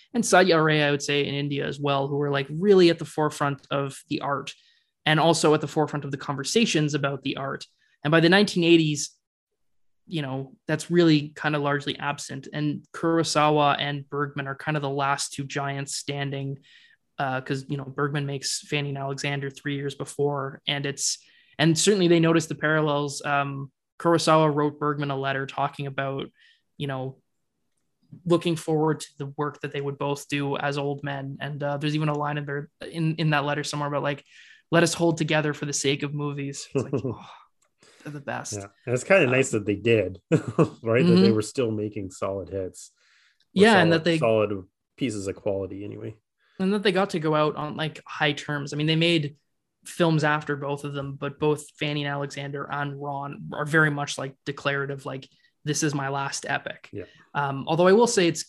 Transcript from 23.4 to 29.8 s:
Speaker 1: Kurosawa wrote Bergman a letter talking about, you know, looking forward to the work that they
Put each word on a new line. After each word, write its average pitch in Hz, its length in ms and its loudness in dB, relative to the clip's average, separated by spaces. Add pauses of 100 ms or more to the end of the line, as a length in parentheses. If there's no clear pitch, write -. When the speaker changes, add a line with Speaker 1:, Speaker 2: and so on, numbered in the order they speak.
Speaker 1:
Kurosawa 160 540 4
wrote 147 260 0
Bergman 147 300 -2
a 135 60 -4
letter 135 300 -2
talking 139 400 -4
about, 135 420 -6 (500)
you 143 80 -6
know, 131 320 -8 (1080)
looking 170 320 2
forward 156 440 0
to - 80 -14 (100)
the 143 80 -8 (100)
work 147 240 -6
that 143 120 -8
they 147 80 -6